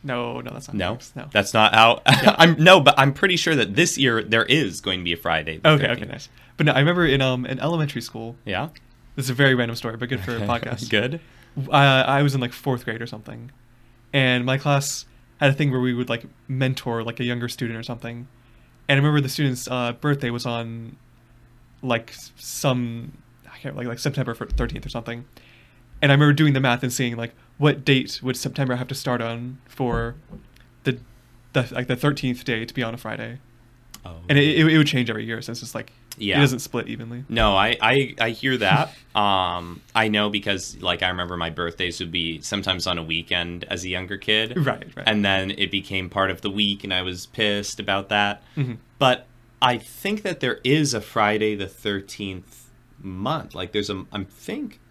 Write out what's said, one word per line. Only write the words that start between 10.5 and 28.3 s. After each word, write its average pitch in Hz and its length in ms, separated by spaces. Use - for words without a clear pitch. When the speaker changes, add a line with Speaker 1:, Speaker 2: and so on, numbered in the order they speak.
Speaker 2:
Good. 127 300
Speaker 1:
Uh, - 40
I 139 480
was 143 140
in, 131 60
like, 123 120
fourth 123 320
grade 113 160
or 117 60
something. 113 440
And 127 320
my 131 120
class 139 480
had 143 100
a 135 40
thing 143 180
where 127 100
we 123 120
would, 123 160
like, 117 160
mentor, 131 560
like, 117 160
a 131 40
younger 120 260
student 117 280
or 113 60
something. 120 440
And 139 80
I 139 40
remember 147 220
the 135 80
student's, 135 400
uh, 123 240
birthday 139 360
was 120 160
on, 117 500
like, 117 300
s-, - 260
some, 120 760
I - 60
can't, 139 180
like, 120 120
like, 117 120
September 131 340
fir-, - 140
thirteenth - 380
or - 40
something. 117 360
And 139 100
I 139 40
remember 147 180
doing 147 200
the 135 80
math 123 220
and 127 100
seeing, 120 240
like, 117 160
what 147 260
date 135 400
would 127 140